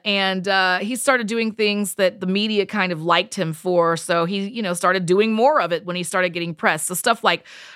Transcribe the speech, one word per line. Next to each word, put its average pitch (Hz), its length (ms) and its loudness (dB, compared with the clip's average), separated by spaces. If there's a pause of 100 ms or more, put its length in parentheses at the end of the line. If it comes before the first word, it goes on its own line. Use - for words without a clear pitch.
and, 190 420 0
uh, 185 300 2
he 226 180 -4
started 240 300 0
doing 226 260 -2
things 208 420 0
that 190 260 0
the 185 60 -4
media 208 400 0
kind 190 260 -2
of 156 100 -6
liked 170 320 0
him 165 180 -2
for. 170 460 0
So 170 260 0
he, 196 240 -4
you 233 140 -8
know, 180 100 -2
started 180 340 0
doing 202 280 4
more 262 260 4
of 170 100 0
it 170 140 -2
when 175 120 -6
he 180 60 -4
started 180 280 -2
getting 170 240 -6
press. 165 320 0
So 180 80 -6
stuff 226 280 0
like 175 240 0 (300)